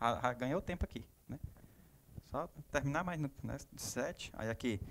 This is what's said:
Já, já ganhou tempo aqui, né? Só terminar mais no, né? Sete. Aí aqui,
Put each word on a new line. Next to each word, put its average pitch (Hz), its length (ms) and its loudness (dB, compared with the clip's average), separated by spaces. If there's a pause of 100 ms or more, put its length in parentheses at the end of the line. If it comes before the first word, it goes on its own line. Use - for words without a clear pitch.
Já, 117 200 6
já 123 120 6
ganhou 127 280 2
tempo 180 240 0
aqui, 117 220 -4 (220)
né? - 100 -4 (880)
Só 156 200 0 (240)
terminar 143 320 4
mais 175 160 0
no, 143 100 2 (100)
né? 113 160 -4 (200)
Sete. - 580 -2
Aí 110 160 0
aqui, 113 300 2 (100)